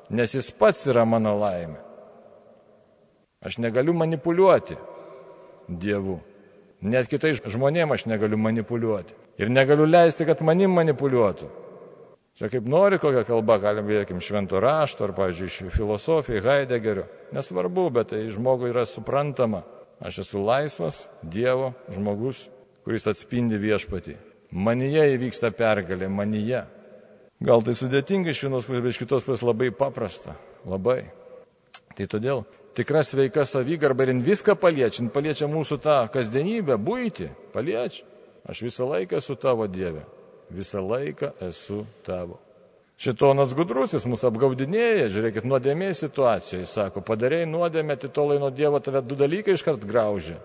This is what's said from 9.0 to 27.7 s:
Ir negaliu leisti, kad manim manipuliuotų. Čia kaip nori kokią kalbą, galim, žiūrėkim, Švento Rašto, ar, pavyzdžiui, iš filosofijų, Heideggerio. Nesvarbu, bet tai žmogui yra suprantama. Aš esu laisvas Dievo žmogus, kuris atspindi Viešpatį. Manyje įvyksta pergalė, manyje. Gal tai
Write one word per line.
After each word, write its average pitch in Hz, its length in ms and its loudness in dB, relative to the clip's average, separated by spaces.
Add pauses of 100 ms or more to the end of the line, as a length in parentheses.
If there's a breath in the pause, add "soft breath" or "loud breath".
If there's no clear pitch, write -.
Ir 101 120 0
negaliu 139 360 6
leisti, 170 400 6
kad 151 200 2
manim 185 320 4
manipuliuotų. 123 720 2 (880)
Čia 110 140 -4
kaip 120 180 -2
nori 190 320 4
kokią 131 240 4
kalbą, 113 320 4
galim, 104 320 0
žiūrėkim, 101 320 0
Švento 98 400 -2
Rašto, 139 460 0
ar, 95 80 -6
pavyzdžiui, 90 340 -2
iš 92 240 -10
filosofijų, 110 720 0
Heideggerio. 120 640 0 (260)
Nesvarbu, 180 560 -2
bet 117 220 0
tai 107 180 -4
žmogui 123 400 0
yra 120 160 0
suprantama. 120 800 -2 (340)
Aš 98 240 -10
esu 101 240 -6
laisvas 131 560 -2 (200)
Dievo 123 500 -2 (180)
žmogus, 104 540 -4 (420)
kuris 110 240 -2
atspindi 117 480 -2
Viešpatį. 98 560 -2 (400)
Manyje 127 480 0 (140)
įvyksta 120 340 -4
pergalė, 95 560 0
manyje. 107 560 -2 (760)
Gal 117 240 6
tai 120 160 0